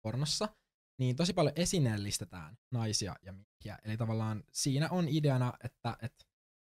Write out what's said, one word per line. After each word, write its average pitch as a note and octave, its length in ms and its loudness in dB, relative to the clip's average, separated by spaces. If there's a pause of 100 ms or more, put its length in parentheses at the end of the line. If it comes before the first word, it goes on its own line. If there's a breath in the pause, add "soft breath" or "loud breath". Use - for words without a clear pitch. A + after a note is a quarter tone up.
pornossa, C#3+ 480 -2 (500)
niin B2+ 160 2
tosi F3 180 2
paljon D#3+ 220 4
esineellistetään G#2 1000 0 (140)
naisia A2 500 0
ja F#2+ 120 -14
miehiä. G2 520 -16
Eli A2 120 -4
tavallaan A2 540 -2
siinä D3 400 0
on F3 180 2
ideana, C3+ 440 2 (100)
että, - 380 -6
että - 240 -10 (360)